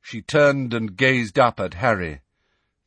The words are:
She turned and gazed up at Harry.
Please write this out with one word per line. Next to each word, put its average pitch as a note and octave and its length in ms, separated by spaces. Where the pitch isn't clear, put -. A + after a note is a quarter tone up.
She A2 200
turned C#3 520
and A2 220
gazed B2+ 420
up B2 220
at F#2 140
Harry. F2+ 460